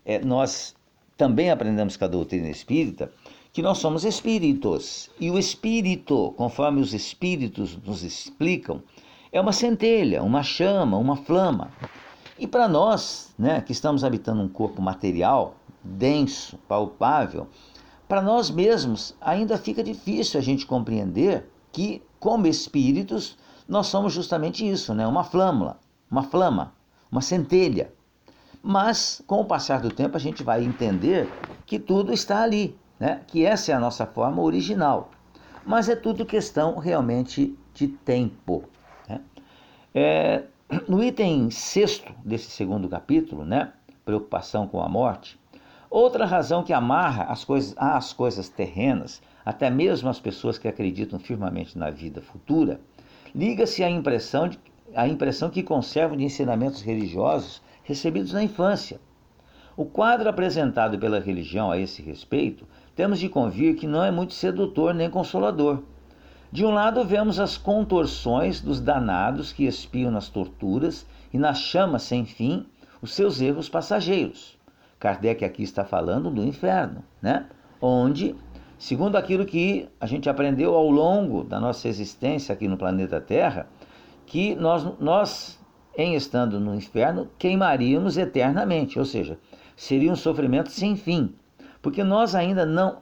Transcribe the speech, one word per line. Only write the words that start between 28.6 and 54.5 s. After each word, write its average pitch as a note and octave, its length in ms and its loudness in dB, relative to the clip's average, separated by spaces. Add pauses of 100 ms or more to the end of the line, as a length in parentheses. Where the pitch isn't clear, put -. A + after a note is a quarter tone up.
Mas, G3+ 640 0
com G3+ 140 0
o G#3 40 2
passar C#3+ 360 0
do D#3 100 -2
tempo, C#3 260 -2
a D#3+ 40 -4
gente D3+ 220 -6
vai A#2+ 220 0
entender A#2+ 640 0 (360)
que G#3 140 -4
tudo G3 340 0
está G3+ 300 0
ali, G#3 340 0 (220)
né? C#3 280 -2
Que D#3+ 180 2
essa G3 280 2
é - 20 4
a B2+ 60 2
nossa A#2 260 -2
forma C#3 360 0
original. E3 680 2 (540)
Mas A3 240 2
é A#3 60 4
tudo A3 300 -2
questão E3 540 0
realmente C#3 800 0 (180)
de C#3+ 140 0
tempo, B2 760 -2 (440)
né? G#2+ 120 -10 (760)
É, D#3 500 2 (440)
no F#3+ 140 2
item E3+ 480 2
sexto - 600 0 (120)
desse A2+ 260 -6
segundo G2 380 -4
capítulo, F2+ 560 -2
né? A2 280 -2 (320)
Preocupação G#2 600 -4
com F#2+ 140 -6
a E2 80 -2
morte, A2 500 -2 (520)
outra A#3 360 4
razão F3 360 2
que E3+ 100 -2
amarra C3 520 2
as - 200 -6
coisas, C#3 320 0
às C#3 360 0
coisas G2+ 360 -2
terrenas, A2+ 760 -4 (220)
até B2 260 0
mesmo D3+ 380 2
as B2 120 -4
pessoas A2 380 -4
que A2+ 100 -4
acreditam G2+ 500 -4
firmemente F2+ 600 -8
na D#2 120 -4
vida D2+ 300 -12
futura, - 600 -2 (540)
liga-se A3 480 0
à F3 80 2
impressão C#3+ 580 0
de, - 100 -12 (360)